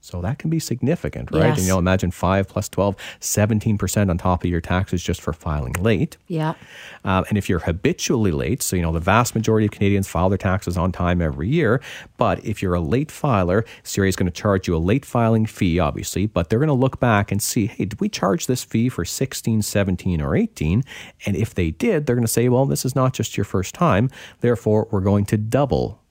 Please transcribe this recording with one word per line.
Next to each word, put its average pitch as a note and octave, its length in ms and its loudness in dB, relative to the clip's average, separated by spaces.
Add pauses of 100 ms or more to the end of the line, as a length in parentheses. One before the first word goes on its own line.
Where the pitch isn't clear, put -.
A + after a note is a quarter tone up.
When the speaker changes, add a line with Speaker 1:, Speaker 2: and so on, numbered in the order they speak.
Speaker 1:
So - 220 -10
that A2+ 160 -4
can - 100 -6
be D#3+ 120 0
significant, - 720 -4
right? - 160 4
Speaker 2:
Yes. - 100 2
Speaker 1:
And, F#2 80 0
you F2+ 60 2
know, F#2 60 4
imagine F#2 340 2
five F#2+ 360 0
plus - 200 -4
twelve, G2 260 0 (240)
seventeen G#2 580 0
percent G2+ 340 0
on E2+ 60 2
top F2+ 280 0
of - 60 2
your E2+ 100 0
taxes F2+ 420 -2
just - 180 -4
for E2+ 120 -6
filing D2+ 420 -4
late. G#2+ 420 0 (120)
Speaker 2:
Yeah. D#3+ 260 -2 (500)
Speaker 1:
Um, F#2+ 240 2
and G#2+ 80 0
if G2 120 -2
you're F2 100 2
habitually G#2+ 720 0
late, D2 320 -2
so, - 140 -2
you F2 60 0
know, E2 100 0
the E2 80 -2
vast G2+ 340 2
majority A2 320 2
of G2+ 60 0
Canadians G2 360 0
file F2 200 0
their F#2+ 100 0
taxes F2+ 400 -2
on F2 140 0
time F2 280 0
every D2+ 280 -2
year, C3+ 340 2 (340)
but G2+ 280 0
if - 180 -6
you're F2+ 120 0
a F2 60 0
late A2+ 300 0
filer, G2+ 540 2 (180)
C - 180 -4
R G2 40 4
A F#2+ 40 4
is F#2 80 0
gonna F2+ 140 0
charge G2 380 0
you F2 80 2
a - 20 0
late G2 260 0
filing A2+ 400 2
fee, F2+ 360 0
obviously, E2+ 460 -2
but F2 220 -2
they're A2+ 120 2
gonna D3+ 120 2
look C3 280 0
back G#2+ 320 2
and G2+ 100 0
see, G#2 240 0
"Hey, - 200 -4
did - 140 -8
we G#3 80 0
charge - 380 0
this B2+ 160 -2
fee A#2 260 0
for - 160 -4
sixteen, - 560 -2
seventeen, F#2 600 0
or C#2+ 140 0
eighteen?" A#2 480 0 (420)
And G2+ 100 -2
if G#2+ 180 -2
they E2+ 180 0
did, F3 340 0
they're A#2+ 100 2
gonna A#2 120 2
say, A#2+ 200 2
"Well, B2 180 4
this D3 180 -2
is C3 100 -2
not C3 180 2
just - 240 -6
your G#2+ 80 -2
first - 300 -4
time, C3 340 2 (320)
therefore A2 520 2
we're G2+ 80 0
going G2+ 260 2
to A2+ 100 2
double G#2+ 640 0 (100)